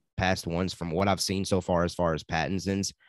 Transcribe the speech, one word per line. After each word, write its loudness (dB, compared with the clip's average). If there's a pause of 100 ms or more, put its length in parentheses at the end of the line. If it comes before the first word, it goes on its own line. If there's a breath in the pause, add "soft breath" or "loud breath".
(160)
past 2
ones, 0
from -6
what 2
I've 2
seen -2
so 2
far, 2
as -2
far 2
as -6
Pattinson's, -2 (160 soft breath)